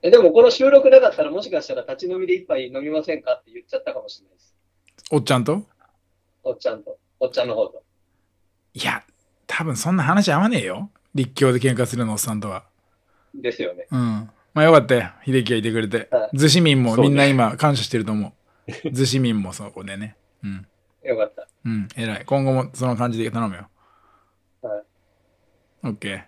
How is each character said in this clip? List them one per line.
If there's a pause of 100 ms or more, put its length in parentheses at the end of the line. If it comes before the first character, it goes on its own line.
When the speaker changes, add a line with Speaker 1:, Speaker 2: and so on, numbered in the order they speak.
Speaker 1:
え、
で
も
こ
の
収
録
な
か
っ
た
ら、
も
し
か
し
た
ら
立
ち
飲
み
で
一
杯
飲
み
ま
せ
ん
か
っ
て
言
っ
ち
ゃ
っ
た
か
も
し
れ
な
い
で
す。 (560)
Speaker 2:
お
っ
ち
ゃ
ん
と？ (800)
Speaker 1:
お
っ
ち
ゃ
ん
と。 (220)
お
っ
ち
ゃ
ん
の
方
と。 (920)
Speaker 2:
い
や、 (420)
多
分
そ
ん
な
話
合
わ
ね
え
よ。 (240)
立
教
で
喧
嘩
す
る
の
お
っ
さ
ん
と
は。 (680)
Speaker 1:
で
す
よ
ね。
Speaker 2:
う
ん。 (220)
ま
あ
よ
か
っ
た
よ。 (120)
秀
樹
が
い
て
く
れ
て。
Speaker 1:
は
い。
Speaker 2:
逗
子
民
も
み
ん
な
今
Speaker 3:
そ
う
ね。
Speaker 2:
感
謝
し
て
る
と
思 (340)
う。
<laughs>
逗
子
民
も
そ
こ
で
ね。 (280)
う
ん。 (380)
Speaker 1:
よ
か
っ
た。 (160)
Speaker 2:
う
ん、
偉
い。
今
後
も
そ
の
感
じ
で
頼
む
よ。 (920)
Speaker 1:
は
い。 (1000)
Speaker 2:
オ
ッ
ケ
ー。